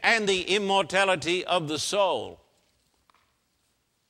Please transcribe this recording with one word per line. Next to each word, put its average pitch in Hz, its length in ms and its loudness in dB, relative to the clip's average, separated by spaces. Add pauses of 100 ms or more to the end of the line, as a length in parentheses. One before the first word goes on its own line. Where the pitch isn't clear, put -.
and 214 260 2
the 190 140 2
immortality 185 1040 0
of 170 220 -2
the 151 100 -4
soul." 135 640 -2 (1700)